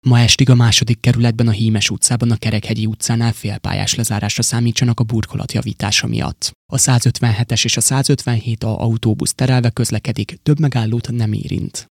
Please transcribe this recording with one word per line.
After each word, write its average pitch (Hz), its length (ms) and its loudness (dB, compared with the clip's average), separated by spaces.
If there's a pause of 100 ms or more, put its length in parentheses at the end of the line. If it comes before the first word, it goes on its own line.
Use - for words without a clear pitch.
Ma 123 120 6
estig 120 320 4
a 127 40 10
második 117 460 4
kerületben 117 480 2
a - 20 2
Hímes 107 400 0
utcában 120 400 0
a 113 60 2
Kerekhegyi 110 500 -2
utcánál 117 460 -2
félpályás 98 600 -4
lezárásra 104 480 -2
számítsanak 120 580 0
a 117 40 2
burkolat - 480 -4
javítása - 540 -2
miatt. - 460 -4 (200)
A 135 60 -4
százötvenhetes 117 880 0
és 117 120 -2
a 117 40 -2
százötvenhét 120 840 -2
A 110 160 -2
autóbusz 113 540 0
terelve 127 360 2
közlekedik, - 720 -4
több 151 180 2
megállót 117 500 0
nem 113 220 0
érint. - 580 -6